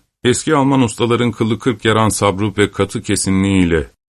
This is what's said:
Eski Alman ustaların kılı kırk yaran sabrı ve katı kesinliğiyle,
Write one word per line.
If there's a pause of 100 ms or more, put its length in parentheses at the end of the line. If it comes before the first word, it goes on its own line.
(240)
Eski
Alman
ustaların
kılı
kırk
yaran
sabrı
ve
katı
kesinliğiyle, (280)